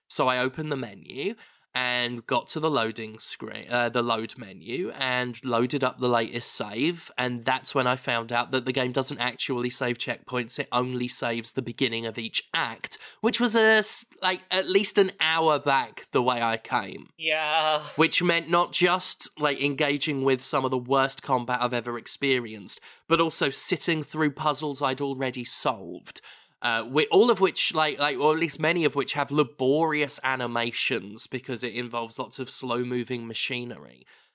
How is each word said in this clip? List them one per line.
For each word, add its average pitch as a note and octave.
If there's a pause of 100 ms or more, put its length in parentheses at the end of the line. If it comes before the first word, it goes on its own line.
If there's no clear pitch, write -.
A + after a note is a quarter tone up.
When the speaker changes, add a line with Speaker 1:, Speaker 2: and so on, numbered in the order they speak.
Speaker 1:
So C#3
I B2+
opened C3
the D3+
menu B2+ (400)
and B2
got B2
to -
the D#3
loading A2+
screen, -
uh, A#2+
the A#2+
load A2+
menu, A#2
and B2+
loaded B2+
up B2+
the B2
latest A#2
save, B2
and B2
that's C3
when C3
I B2+
found A#2
out A#2+
that C3
the C3
game B2+
doesn't C3
actually B2
save A#2+
checkpoints, A#2+
it C#3
only B2
saves A#2
the C3
beginning A#2
of A2
each A2+
act, B2+ (240)
which A#3+
was A#3
a A3+
s-, A3 (180)
like, F#3
at F#3
least G3
an F#3+
hour D#3+
back C3+
the C3
way A#2+
I A2+
came. -
Speaker 2:
Yeah. D#3 (140)
Speaker 1:
Which D#3+
meant E3+
not F3
just, - (100)
like, D3
engaging C#3+
with C3
some C3+
of B2+
the C3
worst C3+
combat B2+
I've B2
ever A#2+
experienced, A2+ (280)
but D#3+
also D#3+
sitting D#3+
through D#3
puzzles C#3+
I'd C3
already C3
solved. F#2+ (380)
Uh, A#2
wi-, B2+
all G#3
of G3
which, F3
like, D3+
like, D3
or D3
at D#3+
least D#3+
many D#3+
of C#3+
which B2+
have C#3+
laborious D3
animations A#2+
because B2
it A2+
involves A#2
lots B2
of C3
slow-moving B2
machinery. A2 (320)